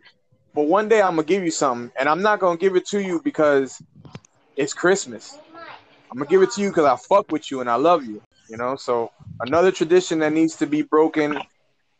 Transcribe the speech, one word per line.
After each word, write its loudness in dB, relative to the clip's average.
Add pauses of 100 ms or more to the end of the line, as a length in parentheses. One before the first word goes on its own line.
(540)
but -2
one 0
day 4
I'm 2
gonna 0
give 0
you 0
something, -2
and 0
I'm 0
not 0
gonna 0
give 0
it 0
to -4
you -4
because 0 (760)
it's -4
Christmas. -4 (760)
I'm -16
gonna -8
give 6
it 4
to -4
you -2
'cause 2
I 4
fuck 0
with -6
you -6
and -4
I 2
love 2
you, -12 (260)
you -16
know? -6
So -2 (280)
another 2
tradition 0
that 0
needs 0
to -2
be -2
broken 0 (600)